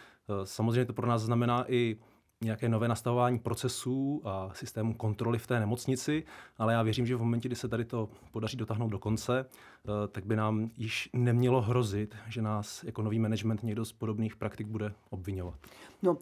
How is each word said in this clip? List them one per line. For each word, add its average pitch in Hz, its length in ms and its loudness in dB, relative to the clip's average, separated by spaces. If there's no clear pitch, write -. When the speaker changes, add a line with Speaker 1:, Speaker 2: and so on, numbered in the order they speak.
Speaker 1:
Eh, 98 160 -2
samozřejmě 117 400 2
to 117 80 -4
pro 117 140 -2
nás 120 140 4
znamená 120 460 2
i 120 300 2
nějaké 113 280 0
nové 113 180 4
nastavování 123 520 2
procesů 131 880 -2
a 95 280 -4
systému 110 400 -4
kontroly 113 440 0
v 113 100 -6
té 120 120 2
nemocnici, 127 640 0
ale 113 160 4
já 117 100 4
věřím, 110 220 2
že 123 100 0
v 117 40 -2
momentě, 117 300 0
kdy 120 60 -2
se 123 120 -6
tady 113 180 -2
to 113 240 -2
podaří 110 260 -4
dotáhnout 110 320 -2
do 98 100 -4
konce, 120 460 0
eh, - 440 -14
tak 95 180 -10
by 110 100 2
nám 110 420 2
již - 360 -6
nemělo 123 480 6
hrozit, 107 540 0
že 113 140 -6
nás 107 420 -4
jako 113 180 -6
nový 107 180 0
management 110 440 0
někdo 110 220 -2
z - 80 -10
podobných 110 420 -2
praktik 107 320 -6
bude 104 260 -4
obviňovat. 92 460 -6
Speaker 2:
No, 175 200 4